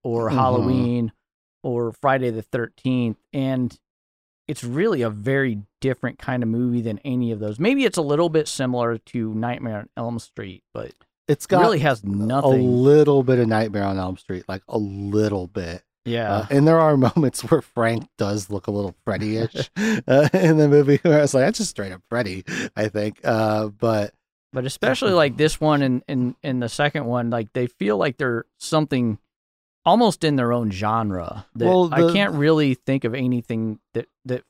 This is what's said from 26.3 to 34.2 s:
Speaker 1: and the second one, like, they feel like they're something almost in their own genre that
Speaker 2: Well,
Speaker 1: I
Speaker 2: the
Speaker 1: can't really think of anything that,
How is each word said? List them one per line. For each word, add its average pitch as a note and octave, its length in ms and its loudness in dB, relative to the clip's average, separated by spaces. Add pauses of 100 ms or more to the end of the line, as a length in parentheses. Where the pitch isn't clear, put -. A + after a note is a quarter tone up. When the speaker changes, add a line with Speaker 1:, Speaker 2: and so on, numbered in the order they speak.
Speaker 1:
and B2+ 180 -4
the A2+ 80 -4
second D3 360 -4
one, A#2+ 260 -2
like, A#2 220 -4
they B2 120 -2
feel G3+ 320 -2
like D#3+ 200 -2
they're A#2+ 280 -2 (140)
something C3 580 -2 (720)
almost G#3+ 360 4
in D3 120 2
their A#2+ 160 2
own A#2 200 0
genre G2+ 720 -4 (100)
that A#2 120 0
Speaker 2:
Well, F#3 240 4
Speaker 1:
I C#3 120 2
Speaker 2:
the E3+ 100 4
Speaker 1:
can't G3+ 200 2
really D3 400 4
think C3+ 300 -4
of A2+ 100 -2
anything A#2+ 640 -4 (140)
that, A#2 140 -6 (180)